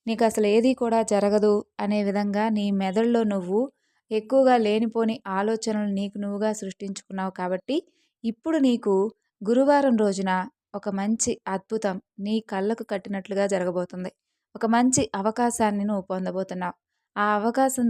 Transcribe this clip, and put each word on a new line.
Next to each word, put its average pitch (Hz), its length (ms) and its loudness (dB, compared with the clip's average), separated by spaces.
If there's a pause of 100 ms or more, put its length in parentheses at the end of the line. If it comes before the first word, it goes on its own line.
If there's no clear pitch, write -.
నీకు 226 180 -2
అసలు 220 220 2
ఏదీ 226 260 4
కూడా 233 300 0
జరగదు 208 500 2 (260)
అనే 208 240 -2
విధంగా 202 460 -2
నీ 208 220 0
మెదడులో 202 520 2
నువ్వు 196 360 0 (520)
ఎక్కువగా 247 460 4
లేనిపోని 220 580 0 (140)
ఆలోచనలు 214 640 -2
నీకు 202 240 -6
నువ్వుగా 202 360 -4
సృష్టించుకున్నావు. 190 800 -8
కాబట్టి 185 440 -4 (480)
ఇప్పుడు 320 340 -2
నీకు 240 360 2 (480)
గురువారం 269 560 4
రోజున 196 340 0 (420)
ఒక 208 160 -10
మంచి 202 420 -2 (160)
అద్భుతం 190 480 -4 (240)
నీ 208 160 -4 (140)
కళ్ళకు 208 340 -4
కట్టినట్లుగా 196 640 -4
జరగబోతుంది. 180 640 -4 (440)
ఒక 226 100 -6
మంచి 247 360 4 (120)
అవకాశాన్ని 214 720 2
నువ్వు 208 180 0
పొందబోతున్నావు. 185 720 -4 (400)
ఆ 208 180 2
అవకాశం 240 560 2